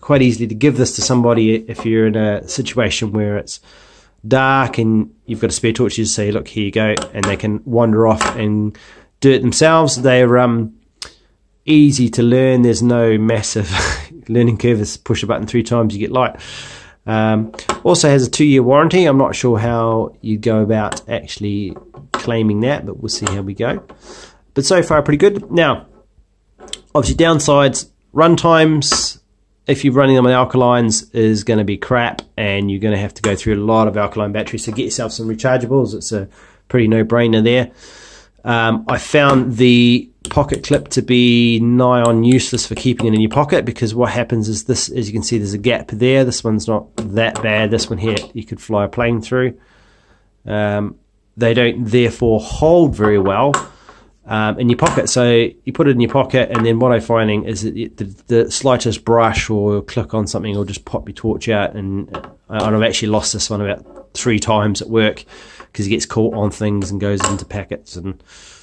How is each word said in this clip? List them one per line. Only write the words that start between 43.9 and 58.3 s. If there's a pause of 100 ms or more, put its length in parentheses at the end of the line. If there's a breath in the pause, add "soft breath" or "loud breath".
what
happens
is
this,
as
you
can
see,
there's
a
gap
there.
This
one's
not
that
bad.
This
one
here, (180)
you
could
fly
a
plane
through. (840 soft breath)
Um, (400)
they
don't
therefore
hold
very
well, (720 loud breath)
um,
in
your
pocket.
So (140)
you
put
it
in
your
pocket,
and
then
what
I'm
finding
is
that
it,
the, (220)
the